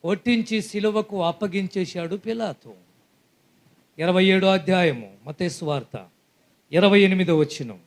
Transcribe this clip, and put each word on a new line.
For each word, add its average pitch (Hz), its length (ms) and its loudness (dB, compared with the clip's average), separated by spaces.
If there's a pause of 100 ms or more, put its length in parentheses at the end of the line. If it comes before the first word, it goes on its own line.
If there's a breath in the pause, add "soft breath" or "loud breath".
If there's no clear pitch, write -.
కొట్టించి 220 580 -2
సిలువకు 208 600 -4
అప్పగించేశాడు 180 920 -4
పిలాతు. 208 560 -8 (1300)
ఇరవై 180 260 2
ఏడో 190 220 4
అధ్యాయము, 165 640 0 (160)
మత్తయి 175 220 -6
సువార్త, 139 560 -8 (680)
ఇరవై 202 300 6
ఎనిమిదో 185 360 4
వచనం 139 500 -2